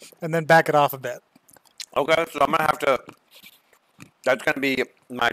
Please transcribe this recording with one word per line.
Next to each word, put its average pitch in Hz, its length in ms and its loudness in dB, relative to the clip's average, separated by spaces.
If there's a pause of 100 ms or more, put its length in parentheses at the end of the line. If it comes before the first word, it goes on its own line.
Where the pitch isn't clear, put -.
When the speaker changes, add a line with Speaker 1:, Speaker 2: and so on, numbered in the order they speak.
(220)
Speaker 1:
and 160 120 -6
then 165 120 -2
back 165 220 4
it 151 80 2
off 143 180 4
a 135 40 -10
bit. 127 220 -10 (760)
Speaker 2:
Okay, 160 380 0
so 147 80 -4
I'm 143 100 2
gonna 156 120 2
have 151 160 0
to, 139 200 2 (1300)
that's 123 180 0
gonna 151 160 -2
be 131 240 0 (260)
my 120 240 -2